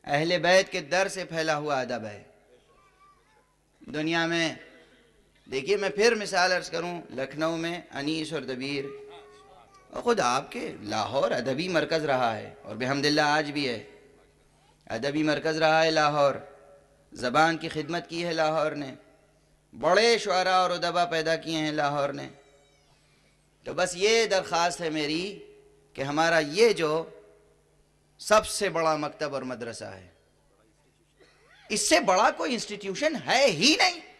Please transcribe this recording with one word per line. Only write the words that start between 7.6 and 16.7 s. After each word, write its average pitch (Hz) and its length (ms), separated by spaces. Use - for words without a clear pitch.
अनीस 151 420
और 143 120
दबीर, 135 400
और - 120
खुद 233 180
आपके 135 400
लाहौर 110 460
अदबी 131 380
मरकज़ 156 360
रहा 127 260
है 107 240
और 107 100
बिहम्दिल्लाह 143 520
आज 147 220
भी 143 160
है, 117 120
अदबी 139 380
मरकज़ 156 340
रहा 160 220
है 160 100
लाहौर, 147 500